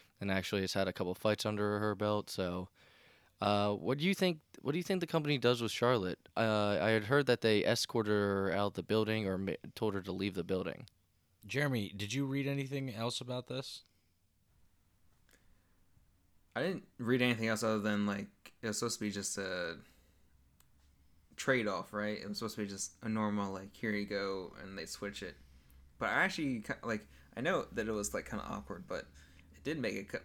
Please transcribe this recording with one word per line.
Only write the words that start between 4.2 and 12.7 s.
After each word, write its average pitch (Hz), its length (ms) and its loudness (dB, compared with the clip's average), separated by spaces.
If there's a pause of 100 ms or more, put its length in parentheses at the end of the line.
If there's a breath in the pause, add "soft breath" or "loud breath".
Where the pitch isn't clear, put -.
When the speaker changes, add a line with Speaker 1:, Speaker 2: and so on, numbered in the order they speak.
Speaker 1:
what 139 120 0
do 160 60 -2
you 180 40 -2
think 185 160 0
the 170 80 -2
company 147 320 2
does 120 240 4
with 110 80 0
Charlotte? 113 480 2 (180)
Uh, 104 440 4
I 104 100 4
had 110 140 4
heard 139 220 4
that 123 160 4
they 107 220 6
escorted 107 460 2
her 98 400 4
out 101 240 2
the 92 80 -4
building 107 460 2
or 95 100 0
ma-, 95 140 -2 (240)
told 107 180 0
her 98 80 -2
to 95 80 -6
leave 92 240 -2
the 90 80 -2
building. 92 460 -4 (580)
Speaker 2:
Jeremy, 127 480 -2
did 101 180 -6
you 139 140 0
read 135 220 -2
anything 135 440 -4